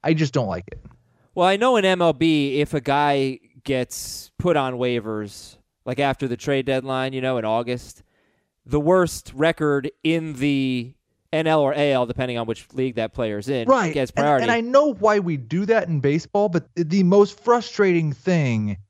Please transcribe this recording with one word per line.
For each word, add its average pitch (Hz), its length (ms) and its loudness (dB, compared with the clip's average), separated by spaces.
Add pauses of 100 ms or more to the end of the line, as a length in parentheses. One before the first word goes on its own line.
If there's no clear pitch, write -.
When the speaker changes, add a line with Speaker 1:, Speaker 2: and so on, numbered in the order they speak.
Speaker 1:
I 160 100 2
just 151 180 0
don't 123 160 -2
like 90 220 -6
it. - 100 -16 (540)
Speaker 2:
Well, 175 140 2
I 196 80 2
know 240 200 2
in 202 80 2
M 185 160 2
L 165 120 4
B, 147 480 0
if 147 140 -2
a 147 60 -2
guy 139 600 0 (240)
gets - 760 -6
put 170 180 2
on 131 180 0
waivers, 110 800 -4 (280)
like, 127 140 -6
after 139 300 -2
the 120 80 -4
trade 135 300 -2
deadline, 131 460 -4
you 131 80 -6
know, 127 180 -2
in 110 60 -4
August, 120 580 -4 (640)
the 147 160 -2
worst 175 540 0
record 147 560 0 (140)
in 160 300 -2
the 131 600 -2 (380)
N 160 160 0
L 156 120 4
or 139 140 2
A 147 180 2
L, 123 140 2
depending 123 320 -4
on 113 80 -4
which 110 280 -8
league 131 220 -2
that 110 180 -4
player's 107 340 -4
in, 127 200 -2
Speaker 1:
Right. 220 260 4
Speaker 2:
gets 135 180 -2
Speaker 1:
And, - 40 -6
Speaker 2:
priority. 143 260 2
Speaker 1:
and 233 100 0
I 233 80 2
know 269 340 4
why 214 240 2
we 175 180 -2
do 139 300 -4
that 220 220 2
in 160 120 -2
baseball, 165 480 0
but 170 280 -4
th-, 170 120 -2
the 190 140 2
most 202 380 4
frustrating 190 720 0
thing 120 640 0 (140)